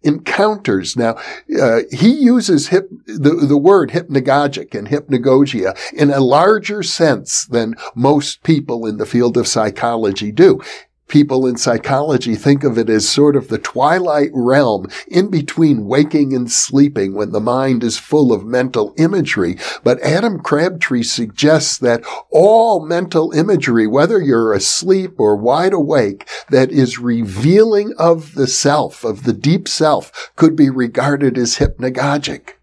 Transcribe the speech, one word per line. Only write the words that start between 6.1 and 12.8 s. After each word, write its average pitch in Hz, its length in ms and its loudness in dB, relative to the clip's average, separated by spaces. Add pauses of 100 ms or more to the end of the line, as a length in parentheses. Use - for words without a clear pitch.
a 139 100 0
larger 196 640 2
sense - 640 -2
than 117 280 -4 (200)
most 143 480 0
people 127 440 -2
in 107 120 -6
the 107 80 -4
field 120 300 0
of 120 120 0
psychology 107 840 -4
do. 170 300 4 (480)
People 139 380 2
in 123 100 -2
psychology 127 760 -2
think 139 300 2
of 120 120 0
it 113 140 0